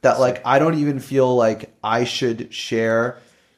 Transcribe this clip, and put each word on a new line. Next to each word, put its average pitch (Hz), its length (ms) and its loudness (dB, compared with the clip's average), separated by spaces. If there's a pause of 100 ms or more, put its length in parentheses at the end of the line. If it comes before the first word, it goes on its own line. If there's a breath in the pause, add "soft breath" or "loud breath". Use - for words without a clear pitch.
that, 123 180 4
like, 123 260 0
I 131 120 4
don't 160 200 2
even 147 220 -2
feel 127 340 2
like 113 480 0
I 113 220 0
should 117 500 -4
share, 113 640 -2 (400 soft breath)